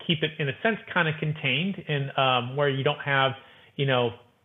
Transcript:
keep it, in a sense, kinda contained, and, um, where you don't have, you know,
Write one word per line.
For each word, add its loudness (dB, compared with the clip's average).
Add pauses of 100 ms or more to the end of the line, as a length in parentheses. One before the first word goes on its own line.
keep 0
it, 0
in -2
a -2 (100)
sense, 2 (160)
kinda 2
contained, -2
and, -2
um, 2
where 2
you -2
don't 0
have, 2 (420)
you 0
know, 2 (340)